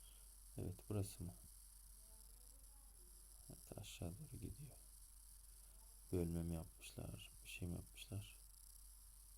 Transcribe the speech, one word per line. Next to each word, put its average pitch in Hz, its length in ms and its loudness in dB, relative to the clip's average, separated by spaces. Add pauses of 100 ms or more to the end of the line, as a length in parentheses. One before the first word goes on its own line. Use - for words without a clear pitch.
(580)
Evet, 92 180 4 (140)
burası 101 340 6
mı? 87 100 2 (2250)
Evet, - 280 -4
aşağı 92 400 2
doğru 151 220 -4
gidiyor. 135 320 0 (1400)
Bölme 85 320 10
mi 82 100 8
yapmışlar? - 760 0 (120)
Bir - 60 -8
şey - 180 2
mi 87 80 4
yapmışlar? - 640 -2 (1000)